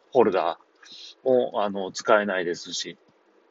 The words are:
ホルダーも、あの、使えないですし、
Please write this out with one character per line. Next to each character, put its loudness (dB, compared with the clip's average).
ホ 6
ル 2
ダ 0
ー 0
も、 0
あ -2
の、 -6
使 4
え -2
な -2
い -4
で -2
す -14
し、 -10